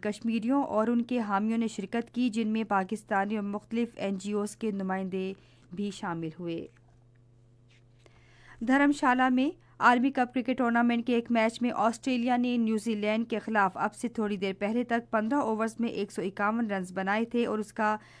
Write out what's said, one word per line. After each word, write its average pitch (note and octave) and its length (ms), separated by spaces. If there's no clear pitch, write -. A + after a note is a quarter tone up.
कश्मीरियों A3+ 600
और G#3+ 240
उनके A#3+ 320
हामियों G#3 360
ने A3+ 120
शिरकत A3+ 400
की, B3 200
जिनमें A3 360
पाकिस्तानी G3+ 720
और G#3+ 80
मुख्तलिफ A3+ 560
एनजीओज़ G3+ 580
के A3+ 160
नुमाइंदे F#3+ 520
भी G3+ 180
शामिल E3 460
हुए। E3+ 180
धर्मशाला C4 680
में C4 220
आर्मी B3 280
कप B3 220
क्रिकेट B3+ 260
टूर्नामेंट A#3 480
के B3 100
एक A#3 140
मैच A3+ 320
में A#3+ 80
ऑस्ट्रेलिया A#3+ 540
ने B3 200
न्यूजीलैंड A3 680
के A3+ 140
खिलाफ G3+ 380
अब - 140
से - 160
थोड़ी G#3 200
देर F#3+ 220
पहले A3 260
तक A#3 260
पन्द्रह A3 320
ओवर्स A3 360
में A#3 100
एक G3+ 220
सौ - 100
इक्यावन G#3 460
रन्स F#3+ 260
बनाए G3 300
थे A#3+ 120
और G#3+ 140
उसका G#3+ 380